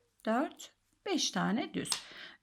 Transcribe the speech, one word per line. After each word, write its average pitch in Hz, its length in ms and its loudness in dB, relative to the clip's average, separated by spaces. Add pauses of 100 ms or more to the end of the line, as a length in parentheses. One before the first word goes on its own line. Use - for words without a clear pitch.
(240)
dört, 254 480 0 (340)
beş 359 240 2
tane 196 440 2
düz. - 160 -2 (520)